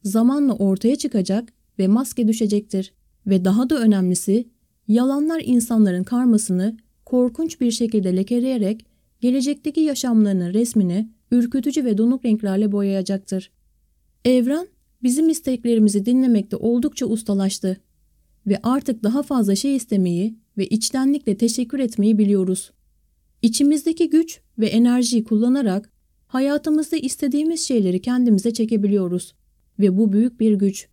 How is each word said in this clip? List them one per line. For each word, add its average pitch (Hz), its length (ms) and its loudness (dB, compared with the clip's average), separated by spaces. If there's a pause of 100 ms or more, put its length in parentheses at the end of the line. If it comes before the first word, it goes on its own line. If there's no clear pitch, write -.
Zamanla 240 520 2
ortaya 202 400 0
çıkacak 220 580 -4 (260)
ve 190 80 2
maske 233 400 0
düşecektir. 208 680 -2 (340)
Ve 190 180 2
daha 233 240 2
da 302 100 0
önemlisi, 196 680 2 (380)
yalanlar 277 580 0
insanların 220 580 2
karmasını 220 760 0 (280)
korkunç 254 560 -2
bir 240 100 0
şekilde 220 460 -2
lekeleyerek 226 680 -2 (380)
gelecekteki 285 580 -2
yaşamlarının 214 720 0
resmini 214 560 0 (220)
ürkütücü 247 540 0
ve 208 120 0
donuk 247 280 0
renklerle 214 460 0
boyayacaktır. 196 800 -4 (760)
Evren 254 420 2 (360)
bizim 285 260 2
isteklerimizi 233 760 0
dinlemekte 247 500 2
oldukça 240 500 -2
ustalaştı 196 720 -2 (680)
ve 196 160 0
artık 247 400 -2
daha 247 200 0
fazla 214 320 0
şey 277 200 -2
istemeyi 196 600 -2 (220)
ve 196 100 -2
içtenlikle 262 680 -2
teşekkür 233 420 -2
etmeyi 220 380 0
biliyoruz. 190 540 0 (720)
İçimizdeki 294 680 0
güç 320 320 0 (180)
ve 214 80 0
enerjiyi 240 560 2
kullanarak 220 680 0 (360)
hayatımızda 294 680 -2
istediğimiz 294 680 -2
şeyleri 185 340 0
kendimize 240 520 2
çekebiliyoruz 202 840 -2 (440)
ve 190 180 2
bu 214 160 2
büyük 240 260 0
bir 220 140 2
güç. 196 400 -2